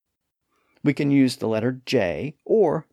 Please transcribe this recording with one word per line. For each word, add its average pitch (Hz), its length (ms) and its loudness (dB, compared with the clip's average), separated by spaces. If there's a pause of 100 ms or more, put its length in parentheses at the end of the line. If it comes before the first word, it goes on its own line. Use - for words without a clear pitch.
(840)
We 143 100 2
can 147 160 -2
use 135 260 4
the 110 120 -4
letter 117 360 -2
J 98 600 -2
or 160 480 0